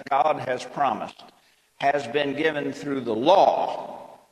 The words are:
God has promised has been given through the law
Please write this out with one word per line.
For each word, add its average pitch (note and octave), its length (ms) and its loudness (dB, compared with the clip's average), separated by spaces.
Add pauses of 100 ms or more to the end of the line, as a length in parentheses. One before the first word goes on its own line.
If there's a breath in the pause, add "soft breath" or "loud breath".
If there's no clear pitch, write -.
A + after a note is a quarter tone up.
(100)
God C#3 300 2
has B2+ 240 -4
promised - 580 -4 (540 soft breath)
has C#3+ 320 0
been C#3+ 260 -2
given C#3+ 380 -2
through C3+ 300 -6
the A#2 120 -2
law - 1040 2 (140)